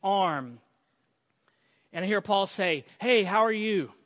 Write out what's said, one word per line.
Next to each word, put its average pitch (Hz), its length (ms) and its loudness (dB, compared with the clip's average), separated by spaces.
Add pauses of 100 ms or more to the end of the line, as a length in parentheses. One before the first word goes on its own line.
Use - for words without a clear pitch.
arm. 156 560 0 (1300)
And 170 140 -8
I - 20 -4
hear 208 140 0
Paul 196 260 0
say, 170 380 -2 (160)
"Hey, 233 240 2
how 196 160 0
are 220 100 4
you?" 214 440 -2 (120)